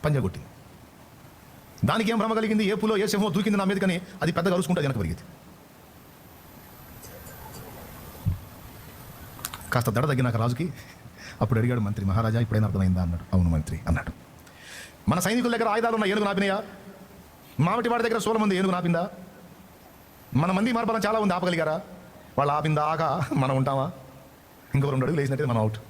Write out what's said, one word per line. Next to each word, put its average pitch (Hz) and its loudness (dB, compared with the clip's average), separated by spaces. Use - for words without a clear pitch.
పంజా 147 2
కొట్టింది. 92 -4
దానికి 214 2
ఏం 233 2
భ్రమ 220 2
కలిగింది, 220 2
ఏ 196 2
పులో 214 2
ఏ 202 2
సింహమో 208 2
దూకింది 202 2
నా 196 2
మీద, 196 2
కానీ 180 2
అది 170 2
పెద్దగా 175 2
అరుచుకుంటూ 175 2
వెనక్కి 139 0
పరిగెత్తి. - -2
కాస్త 120 2
దడ 117 2
తగ్గినాక 127 2
రాజుకి 120 0
అప్పుడు 113 2
అడిగాడు 120 2
మంత్రి, 101 -2
"మహారాజా, 110 2
ఇప్పుడైనా 110 2
అర్థమైందా?" 92 2
అన్నాడు. 85 -2
"అవును 87 6
మంత్రి" 80 0
అన్నాడు. - -2
"మన 170 4
సైనికుల 233 0
దగ్గర 226 2
ఆయుధాలు 226 2
ఉన్నాయి, 208 2
ఏనుగు 208 2
నాపినాయా? 196 0
మామిటి 220 2
వాడి 233 2
దగ్గర 226 2
శూలం 220 0
ఉంది, 196 2
ఏనుగు 190 2
నాపిందా? 175 0
మన 165 4
మంది 208 2
మార్బలం 226 0
చాలా 220 2
ఉంది, 202 2
ఆపగలిగారా? 175 0
వాళ్ళు 143 4
ఆపిందాకా 151 2
మనం 135 2
ఉంటామా? 135 2
ఇంకో 143 2
రెండు 131 2
అడుగులు 147 0
వేసినట్టే 139 0
మనం 117 2
అవుట్." 107 2